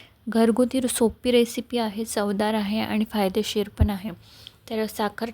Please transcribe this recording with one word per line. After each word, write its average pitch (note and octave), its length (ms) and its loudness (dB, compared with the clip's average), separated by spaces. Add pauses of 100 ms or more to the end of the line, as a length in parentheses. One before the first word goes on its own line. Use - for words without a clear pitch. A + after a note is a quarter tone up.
(280)
घरगुती A#3 520 4
र-, B3+ 60 0
सोपी A#3+ 440 0
रेसिपी A#3+ 480 2
आहे, A3 260 -4
चवदार G#3 500 0
आहे G#3+ 260 -2
आणि G#3+ 300 0
फायदेशीर G#3 580 0 (100)
पण G#3 120 4
आहे. G3 200 -6 (600)
तर A3 160 -2
साखर G#3 480 -4